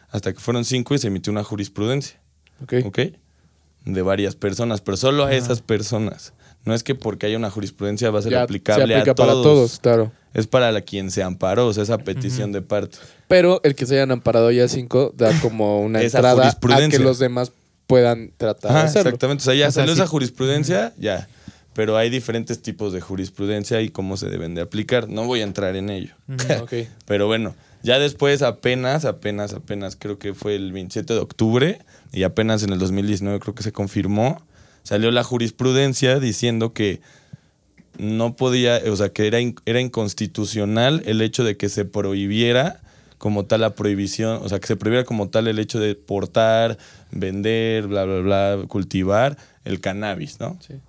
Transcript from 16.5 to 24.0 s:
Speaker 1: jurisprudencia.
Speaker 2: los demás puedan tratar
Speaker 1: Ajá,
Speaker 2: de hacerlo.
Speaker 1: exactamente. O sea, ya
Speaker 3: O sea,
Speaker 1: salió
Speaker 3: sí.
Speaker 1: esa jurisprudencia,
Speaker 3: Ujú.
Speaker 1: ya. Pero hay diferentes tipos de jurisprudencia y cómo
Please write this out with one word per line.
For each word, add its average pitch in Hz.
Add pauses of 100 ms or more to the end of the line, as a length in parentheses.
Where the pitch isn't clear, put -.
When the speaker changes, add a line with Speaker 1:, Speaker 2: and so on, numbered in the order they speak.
Speaker 1:
jurisprudencia. 139
Speaker 2:
los 131
demás 123 (340)
puedan 120
tratar 107
Speaker 1:
Ajá, 143
Speaker 2:
de 156
hacerlo. 143
Speaker 1:
exactamente. 135
O -
sea, 131
ya 143
Speaker 3:
O 143
sea, 143
Speaker 1:
salió 156
Speaker 3:
sí. 165
Speaker 1:
esa 185
jurisprudencia, 147
Speaker 3:
Ujú. -
Speaker 1:
ya. 98 (460)
Pero 107
hay 113
diferentes 117
tipos 104
de 90
jurisprudencia 101
y 113
cómo 95